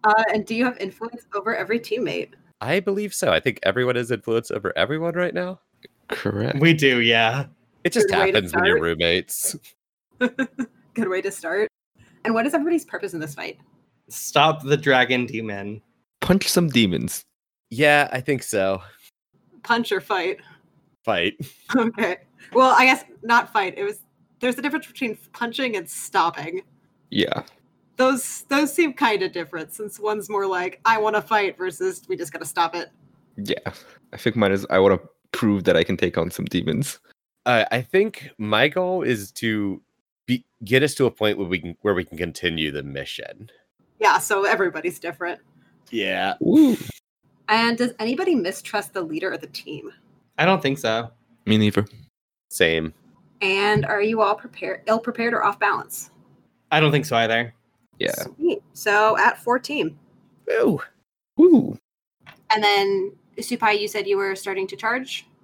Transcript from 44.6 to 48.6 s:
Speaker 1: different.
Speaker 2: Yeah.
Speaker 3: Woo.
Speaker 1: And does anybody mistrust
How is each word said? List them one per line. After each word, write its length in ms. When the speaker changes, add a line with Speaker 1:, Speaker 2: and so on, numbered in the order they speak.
Speaker 1:
different. 400
Speaker 2:
Yeah. 500
Speaker 3:
Woo. 360
Speaker 1:
And 300
does 200
anybody 360
mistrust 580